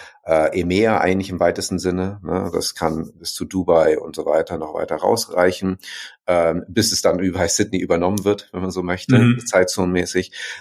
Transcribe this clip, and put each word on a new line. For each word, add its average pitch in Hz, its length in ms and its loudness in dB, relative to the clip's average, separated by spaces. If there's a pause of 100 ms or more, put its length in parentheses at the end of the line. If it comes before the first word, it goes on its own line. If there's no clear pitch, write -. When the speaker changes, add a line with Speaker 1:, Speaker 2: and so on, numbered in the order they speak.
(240)
Speaker 1:
äh, 80 340 2
emea 95 380 2
eigentlich 92 320 0
im 92 120 -6
weitesten 92 380 0
Sinne, 92 440 -2
ne? 90 320 -4
Das - 200 -4
kann 80 440 -4
bis - 160 -12
zu - 100 -8
Dubai 82 540 2
und 76 180 -10
so 76 80 -8
weiter 80 320 0
noch 78 160 -8
weiter 80 240 -4
rausreichen, 92 800 0 (500)
ähm, 85 420 2
bis 107 220 0
es - 120 -2
dann 87 160 2
über 90 280 0
Sydney 95 340 0
übernommen 90 440 0
wird, 101 280 0
wenn 90 100 -6
man 92 80 -4
so 90 120 -4
möchte, 92 360 2
Speaker 2:
Mhm. 120 260 2
Speaker 1:
zeitzonenmäßig. 90 880 0 (280)